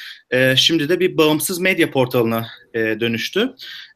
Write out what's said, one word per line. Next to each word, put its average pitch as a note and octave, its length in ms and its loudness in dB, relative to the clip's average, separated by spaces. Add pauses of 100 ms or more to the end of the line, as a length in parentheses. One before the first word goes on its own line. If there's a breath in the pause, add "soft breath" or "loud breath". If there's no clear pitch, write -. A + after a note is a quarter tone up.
(320 loud breath)
E, C3 240 2
şimdi D3 340 2
de F3 100 2
bir F3 180 0
bağımsız D#3 420 2
medya F3 320 0
portalına, A#2 560 0 (260 loud breath)
e, A#2 60 -4
dönüştü. A2+ 720 -2 (420 loud breath)